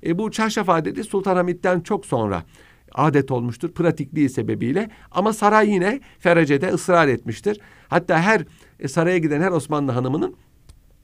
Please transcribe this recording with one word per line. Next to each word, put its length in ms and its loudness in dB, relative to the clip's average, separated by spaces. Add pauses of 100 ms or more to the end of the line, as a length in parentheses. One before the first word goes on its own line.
E, 120 -2
bu 120 -2
çarşaf 380 -2
adeti 360 0
Sultanahmet'ten 760 0
çok 260 -6
sonra 360 -2 (500)
adet 380 2
olmuştur 420 -6
pratikliği 560 -2
sebebiyle. 640 -4 (200)
Ama 220 0
saray 380 2
yine 300 0 (180)
ferecede 500 2
ısrar 400 2
etmiştir. 520 -4 (280)
Hatta 340 2
her, 220 2 (360)
e, 80 -6
saraya 300 2
giden 240 0
her 80 2
Osmanlı 420 -2
hanımının 420 -2 (680)